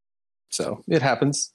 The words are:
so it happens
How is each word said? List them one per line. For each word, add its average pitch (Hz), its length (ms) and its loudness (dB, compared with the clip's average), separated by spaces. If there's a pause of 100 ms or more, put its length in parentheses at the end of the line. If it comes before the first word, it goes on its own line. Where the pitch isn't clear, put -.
(500)
so - 380 -4
it 160 140 4
happens 139 520 0